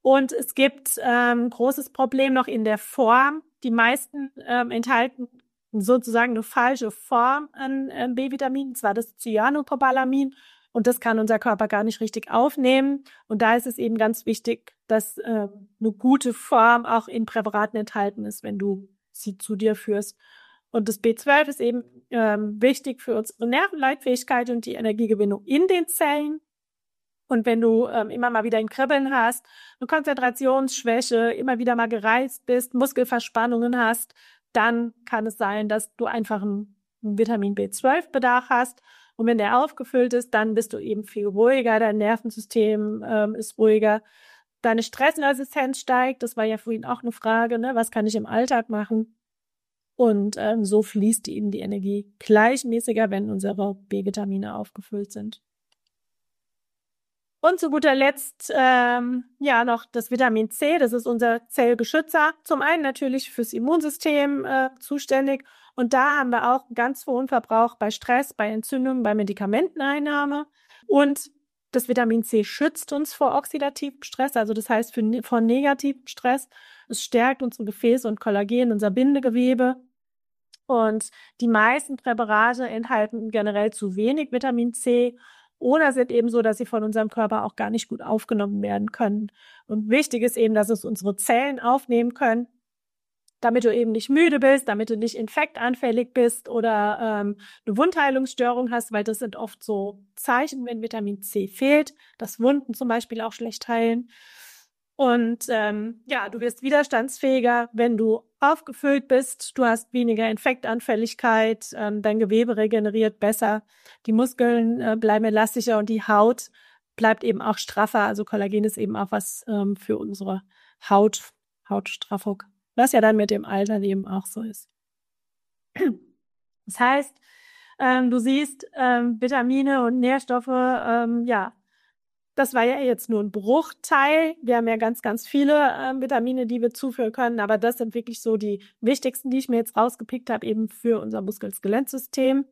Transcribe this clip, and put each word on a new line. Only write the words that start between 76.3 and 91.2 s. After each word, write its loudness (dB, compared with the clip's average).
Es -8
stärkt 2
unsere -6
Gefäße 0
und -4
Kollagen, 0
unser 0
Bindegewebe. 2
Und 0
die 2
meisten 2
Präparate 0
enthalten -4
generell 0
zu -6
wenig 0
Vitamin -2
C 0
oder 2
sind -2
eben 2
so, 2
dass 0
sie -6
von -4
unserem -2
Körper -2
auch -8
gar -4
nicht -4
gut -10
aufgenommen -2
werden -2
können. -2
Und -4
wichtig 2
ist 4
eben, 4
dass 4
es -2
unsere -4
Zellen 0